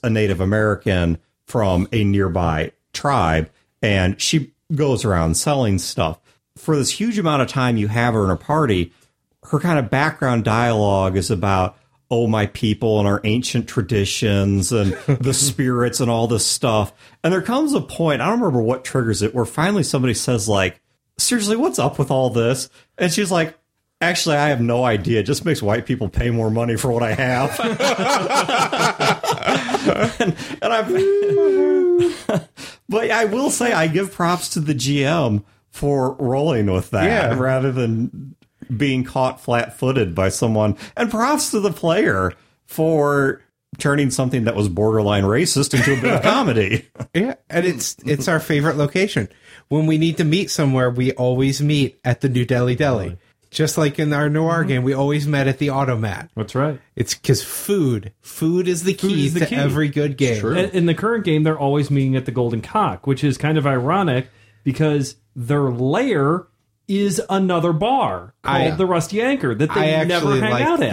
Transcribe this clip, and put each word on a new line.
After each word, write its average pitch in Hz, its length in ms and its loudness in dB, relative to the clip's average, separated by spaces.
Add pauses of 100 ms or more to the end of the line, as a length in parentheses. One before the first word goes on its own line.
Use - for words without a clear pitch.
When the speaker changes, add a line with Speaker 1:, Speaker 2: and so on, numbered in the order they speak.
Speaker 1:
a 117 60 0
Native 104 300 2
American 95 760 2 (300)
from 98 420 0
a 110 140 0
nearby 90 680 0 (220)
tribe, 82 580 0 (320)
and 98 380 0
she 151 320 -2 (200)
goes 139 320 0
around 82 320 2
selling 123 420 0
stuff. 80 420 -4 (360)
For 156 200 -2
this 131 140 0
huge 214 280 -2
amount 156 240 0
of 117 60 0
time 123 280 0
you 104 120 0
have 117 260 0
her 107 100 2
in 95 60 2
a 92 60 2
party, 120 560 0 (580)
her 151 80 0
kind 160 220 2
of 110 100 -4
background 131 540 0
dialogue 104 720 2
is 95 140 -2
about, 95 460 0 (340)
"Oh, 120 180 2
my 107 180 2
people 107 540 0
and 101 80 2
our 101 160 0
ancient 117 440 0
traditions 101 1040 0
and 101 200 2
Speaker 2:
<laughs> - 140 -8 (140)
Speaker 1:
the 131 140 0
spirits 127 680 0
and 120 100 0
all 113 180 2
this 110 180 0
stuff." 107 460 0 (300)
And 165 100 2
there 226 100 0
comes 277 320 0
a 202 60 2
point, 147 420 -2
I 143 40 0
don't 220 140 0
remember 135 220 0
what 123 220 -2
triggers 113 380 -2
it, 110 120 -2
where 123 100 0
finally 180 380 0
somebody 127 320 0
says, 110 340 -2
like, 95 320 0 (380)
"Seriously, 220 380 0
what's 294 220 0
up - 200 0
with 139 120 0
all 131 200 2
this?" 117 400 0 (280)
And 180 140 0
she's 196 200 -2
like, 160 260 0 (420)
"Actually, 170 360 0
I 147 140 2
have 127 100 0
no 120 240 0
idea. 110 360 0
It 98 40 -2
just 139 200 -2
makes 160 160 -2
white 110 260 -2
people 120 220 -2
pay 120 220 -2
more 113 220 0
money 117 240 0
for 127 160 -2
what 117 100 0
I 110 120 0
have." 127 440 -2
<laughs> 240 1600 0 (1000)
And, 202 160 0 (280)
and 220 100 0
I'm, 381 1700 2 (340)
<laughs> - 100 -20
but 226 220 0
I 220 160 2
will 254 240 0
say 240 220 0
I 165 140 2
give 190 260 -2
props 170 380 -2
to 170 100 -4
the 151 140 -2
G 135 300 0
M 135 400 0 (260)
for 135 440 0
rolling 131 580 0
with - 180 -2
that 98 140 0
Speaker 3:
Yeah. 185 340 2
Speaker 1:
rather 131 340 0
than 123 600 -4 (400)
being 131 300 0
caught 127 360 -2
flat-footed 117 720 0
by 95 160 2
someone. 107 460 0 (200)
And 233 140 -2
props 269 420 0
to 220 80 0
the 202 120 0
player 151 600 0 (340)
for 143 760 0 (360)
turning 143 320 2
something 127 340 0
that 113 120 0
was 104 120 2
borderline 104 560 2
racist 135 500 2
into 131 220 2
a 123 40 -4
bit 123 140 0
of 120 80 0
comedy. 127 640 2 (140)
<laughs> - 140 -12
Speaker 3:
Yeah, 214 200 0 (140)
and 170 160 -2
it's, 160 400 -4
it's 135 240 -2
our 160 120 2
favorite 147 360 0
location. 147 520 0 (400)
When 156 180 2
we 160 120 2
need 160 200 2
to 175 60 2
meet 165 260 2
somewhere, 131 400 2
we 127 220 0
always 131 500 0
meet 147 420 0
at 123 160 0
the 139 80 0
New 123 160 0
Delhi 123 300 2
Deli. 120 360 0
Speaker 2:
Right. 90 80 -12 (320)
Speaker 3:
Just 156 280 -2
like 147 200 0
in 151 140 0
our 147 160 0
Noir 160 320 0
Speaker 2:
Mm-hmm. 143 80 0
Speaker 3:
game, 127 140 0
we 131 100 0
always 143 340 0
met 143 220 2
at 131 100 -2
the 143 120 -2
Automat. 127 680 -2
Speaker 2:
That's 110 180 -8
right. 135 240 -2 (160)
Speaker 3:
It's - 200 -4
'cause - 280 0
food, 127 800 -2
food 170 480 -2
is 170 140 -2
the 190 120 0
Speaker 2:
Food 190 180 -4
Speaker 3:
key 143 140 0
Speaker 2:
is 156 80 -2
the 170 60 0
Speaker 3:
to 160 60 0
Speaker 2:
key. 233 100 -4
Speaker 3:
every 147 320 0
good 143 300 -2
game. 120 220 0
Speaker 4:
True. 117 160 0
Speaker 2:
In, 190 140 0
in 180 160 2
the 165 80 2
current 220 300 -2
game, 156 200 2
they're 156 140 0
always 139 320 0
meeting 135 260 2
at 127 100 -2
the 120 60 -6
Golden 117 280 -2
Cock, 135 460 -4
which 135 180 0
is 139 140 0
kind 156 180 0
of 147 100 0
ironic 135 640 0 (360)
because 147 520 0 (180)
their 139 360 0
lair 156 760 0 (420)
is 202 320 0 (100)
another 180 420 2
bar 156 600 -2 (100)
called 135 200 0
Speaker 3:
I, 156 140 2
Speaker 2:
the 185 100 2
Rusty 180 340 -2
Anchor 254 360 0
that 147 160 0
Speaker 3:
I 190 140 2
Speaker 2:
they 156 180 2
never 175 100 0 (200)
Speaker 3:
actually 131 60 2
Speaker 2:
hang - 120 0
Speaker 3:
like 123 120 0
Speaker 2:
out 330 140 2
Speaker 3:
the, 139 140 2